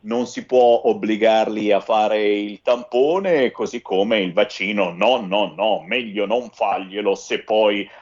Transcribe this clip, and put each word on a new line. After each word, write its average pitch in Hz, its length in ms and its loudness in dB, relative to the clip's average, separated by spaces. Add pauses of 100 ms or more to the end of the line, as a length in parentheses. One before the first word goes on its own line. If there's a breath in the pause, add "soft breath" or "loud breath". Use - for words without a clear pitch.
non 117 240 -4
si 120 200 -12
può 120 400 4
obbligarli 107 840 2
a 98 80 4
fare 107 480 0
il 104 340 -2
tampone, 135 920 0
così 117 300 -8
come 104 400 0
il 90 120 -4
vaccino, 101 580 -2
no, 110 300 2
no, 95 340 -2
no, 95 300 0
meglio 104 400 -4
non 113 260 -2
farglielo 98 600 -4
se - 300 -8
poi 107 440 0 (140 loud breath)